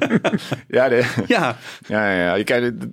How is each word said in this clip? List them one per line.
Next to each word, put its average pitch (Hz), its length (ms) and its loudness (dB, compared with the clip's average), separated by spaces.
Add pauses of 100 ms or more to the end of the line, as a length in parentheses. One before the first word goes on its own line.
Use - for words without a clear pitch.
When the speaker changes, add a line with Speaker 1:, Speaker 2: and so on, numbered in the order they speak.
(280)
Speaker 1:
<laughs> - 400 -6
ja, 127 200 2
de, 120 240 2 (140)
Speaker 2:
Ja. 160 300 2 (320)
Speaker 1:
ja, 107 240 0
ja, 90 120 2
ja. 87 100 2
Je 104 100 0
kijkt, 120 480 0